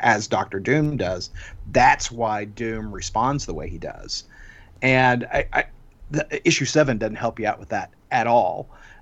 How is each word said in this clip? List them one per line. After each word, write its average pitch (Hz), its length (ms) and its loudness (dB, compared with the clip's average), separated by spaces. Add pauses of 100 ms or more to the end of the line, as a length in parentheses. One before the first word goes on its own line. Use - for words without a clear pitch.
as 110 260 2
Doctor 98 320 -2
Doom 147 380 0
does, 90 340 -4 (400)
that's 131 400 4
why 110 340 -2
Doom 110 460 -6
responds 113 560 -2
the 90 60 -6
way 76 140 -8
he 85 120 -10
does. - 460 -10 (560)
And 127 420 4 (100)
I, 139 200 0
I, - 100 2 (480)
the, 147 360 -2
issue 147 180 2
seven 131 320 2
doesn't 110 180 -4
help 117 240 -4
you 107 80 -2
out - 120 -2
with 95 100 -16
that 101 220 -4 (200)
at 117 160 2
all. 110 400 2 (340)